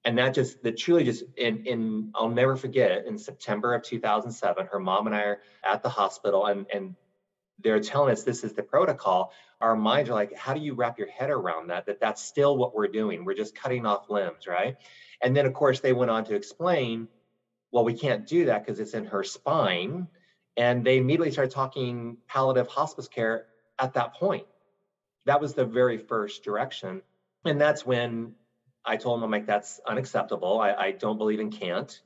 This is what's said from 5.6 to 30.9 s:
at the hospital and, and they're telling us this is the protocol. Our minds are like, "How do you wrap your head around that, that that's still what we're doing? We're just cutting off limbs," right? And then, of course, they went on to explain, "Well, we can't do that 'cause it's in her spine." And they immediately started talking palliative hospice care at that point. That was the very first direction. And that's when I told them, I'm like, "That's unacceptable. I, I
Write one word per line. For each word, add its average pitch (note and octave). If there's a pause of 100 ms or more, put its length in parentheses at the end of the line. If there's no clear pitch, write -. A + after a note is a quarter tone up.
at -
the -
hospital G2+
and, G2+
and F#2+ (680)
they're A2
telling C3+
us G#2+
this -
is A2
the G#2
protocol. A#2 (280)
Our A2+
minds A#2+
are A#2+
like, G#2
"How C3+
do D#3
you D3
wrap A#2+
your G2+
head C3+
around F2
that, F2+
that G2+
that's G#2+
still C#3+
what B2+
we're G#2
doing? F#2+
We're G2
just G#2
cutting B2
off G2+
limbs," G2
right? F#2 (460)
And C3
then, C#3+
of C3
course, C3
they C3
went B2
on A2
to G#2+
explain, A#2 (640)
"Well, A#2+
we A#2+
can't A#2
do E3
that G#2+
'cause G#2
it's G#2+
in G#2+
her G2
spine." C3+ (480)
And A#2+
they C3
immediately C#3+
started C3+
talking B2 (100)
palliative C3
hospice C#3
care A2+ (300)
at C3
that A#2+
point. F#3 (800)
That C#3+
was C3+
the B2+
very A#2+
first G#2+
direction. G#2 (420)
And D3
that's D3+
when A#2+ (480)
I A2
told A#2+
them, A2+
I'm A2
like, G#2+
"That's G#2
unacceptable. G#2+
I, G2+
I G2